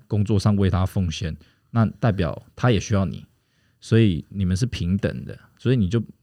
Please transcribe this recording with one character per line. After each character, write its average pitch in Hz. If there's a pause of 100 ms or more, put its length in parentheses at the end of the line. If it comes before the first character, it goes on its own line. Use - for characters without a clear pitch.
工 104
作 98
上 104
为 98
他 90
奉 92
献， 80 (360)
那 117
代 -
表 90 (120)
他 127
也 98
需 -
要 98
你， 53 (540)
所 113
以 95
你 98
们 90
是 101
平 90
等 -
的， - (200)
所 -
以 -
你 98
就 113 (220)